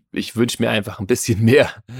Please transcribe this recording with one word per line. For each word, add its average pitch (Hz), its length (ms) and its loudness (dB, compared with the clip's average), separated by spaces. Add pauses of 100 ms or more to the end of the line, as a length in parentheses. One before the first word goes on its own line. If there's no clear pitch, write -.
(120)
ich - 240 -8
wünsch 120 240 -2
mir 117 100 0
einfach 104 300 -4
ein 92 80 -8
bisschen 113 360 0
mehr 123 240 6 (320)